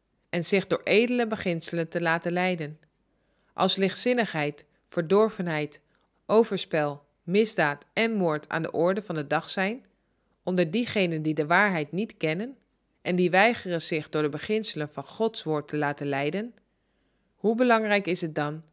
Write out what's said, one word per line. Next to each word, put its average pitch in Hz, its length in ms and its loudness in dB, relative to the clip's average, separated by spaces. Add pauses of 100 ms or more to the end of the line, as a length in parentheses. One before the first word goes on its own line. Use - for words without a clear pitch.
(280)
en 170 160 -2
zich 190 220 2
door - 180 0
edele 233 420 2
beginselen 170 600 -4
te 175 120 -4
laten 170 320 0
leiden. 175 460 -2 (760)
Als 190 240 2
lichtzinnigheid, 190 880 -2 (240)
verdorvenheid, 175 920 0 (460)
overspel, 175 760 2 (180)
misdaad 175 720 0
en 226 200 0
moord 165 360 0
aan 165 140 -2
de - 100 -4
orde 190 300 0
van 185 120 -8
de 151 120 -4
dag 147 240 -2
zijn, 202 340 -4 (580)
onder 180 280 2
diegenen 185 520 0
die 156 120 0
de 151 120 0
waarheid 175 460 2
niet 208 240 -6
kennen 190 400 -4 (460)
en 175 120 -2
die 180 160 2
weigeren 185 520 2
zich - 260 -4
door 151 140 0
de 147 60 0
beginselen 151 640 -4
van 139 140 -10
Gods 226 360 -4
woord 151 260 -4
te 151 80 -4
laten 143 300 -2
leiden, 151 480 -4 (800)
hoe 220 200 0
belangrijk 220 520 2
is 170 140 -2
het 160 140 -6
dan 151 280 -4 (100)